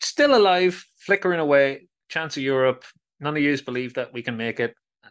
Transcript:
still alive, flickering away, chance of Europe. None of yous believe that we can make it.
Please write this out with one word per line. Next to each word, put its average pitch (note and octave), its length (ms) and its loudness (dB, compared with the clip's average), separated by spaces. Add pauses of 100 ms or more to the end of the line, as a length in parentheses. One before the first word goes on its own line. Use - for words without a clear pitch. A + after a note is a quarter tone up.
still C#4+ 340 2
alive, F#3 480 2 (140)
flickering F#3 420 -2
away, C#3 480 2 (220)
chance D#3+ 280 -8
of C3+ 60 -6
Europe. C3 400 0 (360)
None D3+ 180 -4
of D3 60 0
yous C#3+ 180 0
believe B2 320 -8
that B2+ 180 -8
we A#2+ 100 -10
can A#2+ 140 -8
make A2+ 240 -6
it. A#2 160 -4 (360)